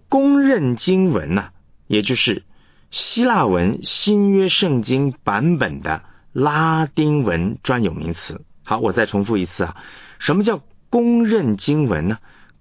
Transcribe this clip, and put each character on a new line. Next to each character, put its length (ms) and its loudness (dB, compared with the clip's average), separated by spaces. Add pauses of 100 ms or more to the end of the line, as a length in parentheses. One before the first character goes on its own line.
公 320 4
认 340 2
经 360 2
文 220 -2
呢， 160 -2 (380)
也 160 0
就 100 -2
是 300 -2 (480)
希 320 -4
腊 240 2
文 340 0
新 480 0
约 180 2
圣 360 0
经 280 0 (120)
版 340 0
本 240 -4
的 220 -6 (300)
拉 520 0
丁 380 0
文 400 -2
专 180 0
有 100 0
名 220 -6
词。 320 -14 (180)
好， 140 -4
我 160 -2
再 120 0
重 200 -2
复 120 0
一 80 -2
次 200 -6
啊， 100 -8 (420)
什 180 -2
么 80 2
叫 200 -2 (260)
公 360 2
认 300 0
经 320 0
文 200 -2
呢？ 100 -2 (440)